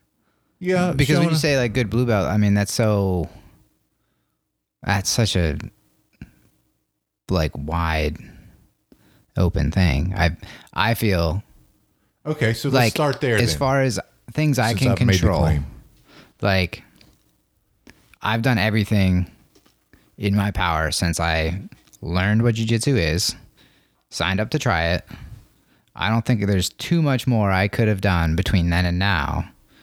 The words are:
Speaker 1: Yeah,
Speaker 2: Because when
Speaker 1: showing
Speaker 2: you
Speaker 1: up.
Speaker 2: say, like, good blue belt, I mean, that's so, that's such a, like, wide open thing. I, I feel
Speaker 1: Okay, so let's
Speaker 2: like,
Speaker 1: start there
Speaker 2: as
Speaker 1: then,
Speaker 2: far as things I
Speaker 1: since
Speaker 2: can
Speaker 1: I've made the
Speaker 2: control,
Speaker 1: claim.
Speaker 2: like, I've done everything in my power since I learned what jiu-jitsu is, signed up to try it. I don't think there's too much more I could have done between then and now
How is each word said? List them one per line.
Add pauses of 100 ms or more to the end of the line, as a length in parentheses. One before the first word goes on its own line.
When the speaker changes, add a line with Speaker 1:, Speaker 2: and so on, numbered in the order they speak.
(600)
Speaker 1:
Yeah,
Speaker 2:
Because
when
Speaker 1:
showing
Speaker 2:
you
Speaker 1:
up.
Speaker 2:
say,
like,
good
blue
belt,
I
mean,
that's
so, (1500)
that's
such
a, (1700)
like,
wide (1200)
open
thing.
I, (360)
I
feel (840)
Speaker 1:
Okay,
so
let's
Speaker 2:
like,
Speaker 1:
start
there
Speaker 2:
as
Speaker 1:
then,
Speaker 2:
far
as (320)
things
I
Speaker 1:
since
Speaker 2:
can
Speaker 1:
I've
made
the
Speaker 2:
control,
Speaker 1:
claim. (760)
Speaker 2:
like, (1400)
I've
done
everything (840)
in
my
power
since
I (420)
learned
what
jiu-jitsu
is, (760)
signed
up
to
try
it. (880)
I
don't
think
there's
too
much
more
I
could
have
done
between
then
and
now (340)